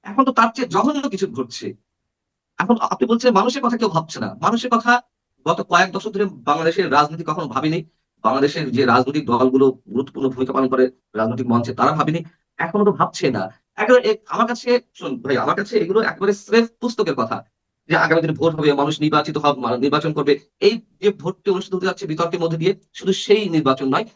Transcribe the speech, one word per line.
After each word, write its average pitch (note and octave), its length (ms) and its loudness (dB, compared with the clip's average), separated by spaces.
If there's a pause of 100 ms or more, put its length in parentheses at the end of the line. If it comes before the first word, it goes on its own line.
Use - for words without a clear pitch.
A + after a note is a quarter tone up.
এখন G#3 220 0
তো B3+ 80 0
তার A#3 220 2
চেয়ে C4 140 -4
জঘন্য C4 400 0
কিছু G3 180 -4
ঘটছে। A2+ 480 -10 (840)
এখন A3+ 220 2
আপনি - 260 -2
বলছেন A#3 280 2
মানুষের B3 280 0
কথা A#3+ 140 -2
কেউ A3 120 0
ভাবছে E3 320 -4
না, G2 140 -6
মানুষের A3 360 -2
কথা A#3+ 320 2 (440)
গত E3 140 0
কয়েক F#3 320 2
দশক G#3+ 180 -6
ধরে G3 140 -2
বাংলাদেশের D#3+ 680 -2
রাজনীতি D3 320 0
কখনো D#3+ 220 -4
ভাবেনি, D3+ 380 -2 (380)
বাংলাদেশের C3+ 500 0
যে C3+ 120 2
রাজনৈতিক B2+ 420 2
দলগুলো C3 440 4
গুরুত্বপূর্ণ C3 580 -6
ভূমিকা B2+ 240 -4
পালন C3 160 0
করে B2+ 220 2 (240)
রাজনৈতিক A#2 320 -2
মঞ্চে, A#2 280 0
তারা C3+ 180 2
ভাবেনি, D#3 320 -2 (340)
এখনো G3+ 260 0
তো G3+ 80 4
ভাবছে D3+ 380 -2
না। F#2+ 200 -4 (260)
একেবারে B3 320 4
এ-, A3 80 2 (100)
আমার G#3 200 0
কাছে, A#3+ 340 0 (140)
শুনুন - 280 -8
ভাই, C3+ 140 0
আমার C#3+ 200 0
কাছে G#3 220 -2
এগুলো F#3+ 220 2
একেবারে G3+ 320 0
স্রেফ A3+ 360 2 (120)
পুস্তকের A3 340 -2
কথা, A#2 300 -4 (440)
যে E3 80 2
আগামী D#3+ 240 4
দিনে D#3 120 -2
ভোট D#3 220 0
হবে, D3 180 2
মানুষ C#3+ 280 0
নির্বাচিত D3+ 360 0
হবে, C#3+ 240 0
মানে, B2 180 -2
নির্বাচন D3+ 340 0
করবে। C#3+ 260 2 (220)
এই A3+ 200 2 (200)
যে G3+ 100 2
ভোটটি - 400 -6
অনুষ্ঠিত F#3+ 240 -2
হতে F#3 120 -2
যাচ্ছে F#3+ 200 -4
বিতর্কের E3 340 -4
মধ্যে E3 180 -2
দিয়ে, F#3 160 2 (180)
শুধু - 200 -2
সেই G#3 360 2
নির্বাচন C#3 460 0
নয় F#3+ 100 0 (120)